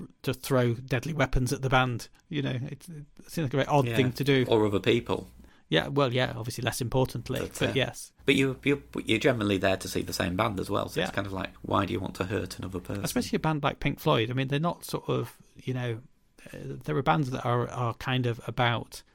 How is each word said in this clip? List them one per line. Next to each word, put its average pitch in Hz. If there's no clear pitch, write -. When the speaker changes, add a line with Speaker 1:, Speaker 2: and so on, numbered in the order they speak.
Speaker 1:
to 135
throw 123
deadly 131
weapons 131
at 131
the 131
band? 127
You 143
know, 135
it, 131
it 151
seems 165
like 123
a 143
very 135
odd 143
Speaker 2:
Yeah. 117
Speaker 1:
thing 127
to -
do. 131
Speaker 2:
Or 110
other 101
people. 117
Speaker 1:
Yeah, 156
well, 139
yeah, 123
obviously 117
less 117
importantly, 127
Speaker 2:
But, -
Speaker 1:
but 123
Speaker 2:
uh, 107
Speaker 1:
yes. -
Speaker 2:
but 139
you, 135
you, 139
you're 110
generally 107
there 95
to 92
see 92
the 90
same 90
band 104
as -
well, 101
so -
Speaker 1:
Yeah. -
Speaker 2:
it's -
kind 101
of 98
like, 92
why 98
do 92
you 98
want 92
to 92
hurt 95
another 92
person? 101
Speaker 1:
Especially -
a 180
band 156
like -
Pink -
Floyd. 123
I 123
mean, 135
they're 143
not 170
sort -
of, 127
you -
know, 120
uh, -
they're 151
a 135
band 156
that 127
are, 120
are 120
kind 127
of 117
about 117